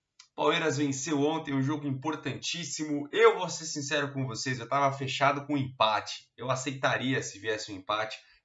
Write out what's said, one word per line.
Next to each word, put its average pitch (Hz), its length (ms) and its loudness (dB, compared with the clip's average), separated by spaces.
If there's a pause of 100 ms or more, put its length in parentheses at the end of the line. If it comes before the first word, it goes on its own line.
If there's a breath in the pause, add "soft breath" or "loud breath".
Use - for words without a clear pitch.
(340)
Palmeiras 156 440 2
venceu 143 440 0
ontem, 151 320 2
um 135 80 2
jogo 143 240 0
importantíssimo. 147 1300 -4
Eu 214 260 8
vou 180 120 -2
ser - 160 -8
sincero 143 480 -2
com 135 120 -2
vocês, 113 340 -4
eu 117 80 -8
tava 139 300 2
fechado 139 480 0
com 151 80 -2
o 143 40 2
empate. 110 800 0
Eu 123 140 -6
aceitaria 127 720 0
se - 160 -8
viesse 107 340 -4
um 98 40 -8
empate. 107 420 -4 (280 soft breath)